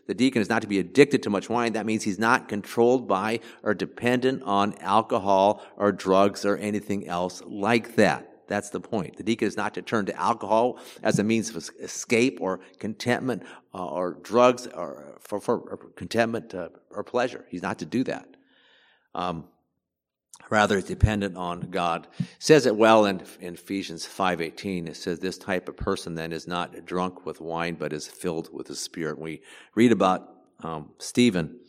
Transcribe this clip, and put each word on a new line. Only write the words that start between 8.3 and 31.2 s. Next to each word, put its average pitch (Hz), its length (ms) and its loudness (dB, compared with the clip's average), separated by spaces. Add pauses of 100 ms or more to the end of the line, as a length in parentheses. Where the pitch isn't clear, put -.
That's 101 220 -4
the 95 120 -6
point. - 340 -6
The - 80 -14
deacon 113 240 0
is 92 80 -4
not 104 200 -6
to 92 60 -8
turn 104 260 -2
to - 80 -6
alcohol 110 640 0 (240)
as 104 160 2
a 101 40 2
means 110 260 0
of - 60 -12
es-, 82 160 -10 (100)
escape - 600 0
or 92 180 -4 (200)
contentment, 110 640 -4 (300)
uh, 92 120 -8
or 87 280 -4 (100)
drugs 123 440 4
or 73 540 -12
for, 104 180 -8
for, - 380 -4 (180)
contentment, 113 580 -4
uh, 90 140 -8 (220)
or 104 160 -10
pleasure. 123 440 -4
He's 90 120 -10
not 95 180 -4
to 87 60 -8
do 117 180 -2
that. - 240 -8 (880)
Um, 87 300 -6 (1040)
rather, 104 300 4
it's 92 100 -6
dependent 98 480 2
on 87 240 -6
God. 87 480 -4 (100)
It - 80 -4 (120)
says 151 260 6
it 107 100 4
well 110 300 8
in, 92 180 -2 (160)
in 90 140 -12
Ephesians 90 520 -8
five 90 360 0
eighteen. 85 480 -6
It 76 80 -14
says, 87 220 -6
"This 92 180 -6
type 92 320 -6
of 76 80 -16
person 92 380 -6
then 82 180 -8
is 80 120 -10
not 87 400 -8
drunk 92 400 -6
with 78 140 -10
wine, 82 360 -6
but 76 180 -6
is 76 120 -10
filled 82 460 -8
with 71 160 -12
the 69 80 -14
Spirit." 76 420 -8
We 78 260 -12 (320)
read 117 180 6
about, 92 340 2 (340)
um, 80 360 -10
Stephen, 92 600 0 (120)